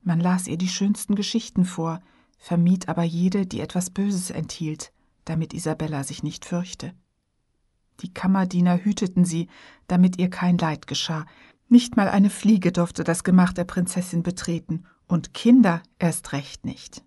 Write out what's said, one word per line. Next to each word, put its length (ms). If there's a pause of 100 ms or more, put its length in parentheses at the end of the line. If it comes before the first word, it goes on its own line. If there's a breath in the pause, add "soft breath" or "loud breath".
Man 140
las 300
ihr 100
die 100
schönsten 460
Geschichten 500
vor, 360 (360 soft breath)
vermied 520
aber 160
jede, 420
die 140
etwas 300
Böses 400
enthielt, 600 (320)
damit 300
Isabella 480
sich 220
nicht 200
fürchte. 480 (1080)
Die 120
Kammerdiener 680
hüteten 460
sie, 240 (380 loud breath)
damit 320
ihr 100
kein 300
Leid 300
geschah. 360 (440 soft breath)
Nicht 280
mal 120
eine 220
Fliege 420
durfte 320
das 180
Gemach 300
der 120
Prinzessin 600
betreten 600 (220 soft breath)
und 280
Kinder 480 (180)
erst 320
recht 320
nicht. 420